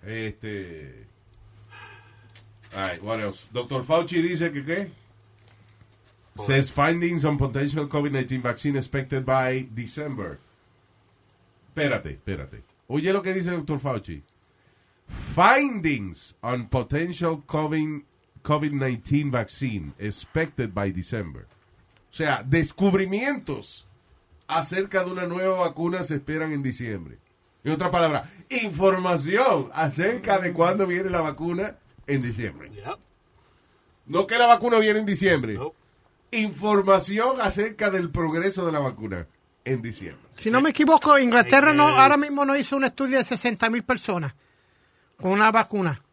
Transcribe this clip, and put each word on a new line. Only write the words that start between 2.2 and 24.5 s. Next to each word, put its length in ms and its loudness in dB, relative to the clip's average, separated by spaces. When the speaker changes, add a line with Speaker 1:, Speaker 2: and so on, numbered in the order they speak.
Speaker 1:
All 80 -6
right, 200 -6
what 180 -6
else? 320 -8
Doctor 300 -6
Fauci 400 0
dice 300 -2
que 100 -8
qué? 280 -6
Speaker 2:
Por 120 -12
Speaker 1:
Says 240 2
findings 540 0
on 140 0
potential 480 -2
covid 260 -2
nineteen 300 -4
vaccine 340 -4
expected 480 -4
by 500 0
December. 640 -10
Espérate, 440 -4
espérate. 420 -10
Oye 220 -2
lo 100 0
que 100 -4
dice 180 -4
doctor 280 -4
Fauci. 420 -8
Findings 1300 0
on 260 -4
potential 760 -2
covid, 560 -4
covid 280 0
nineteen 580 -2
vaccine 680 -4
expected 760 -6
by 160 -2
December. 560 -8
O 40 -20
sea, 320 -2
descubrimientos 1400 0
acerca 560 0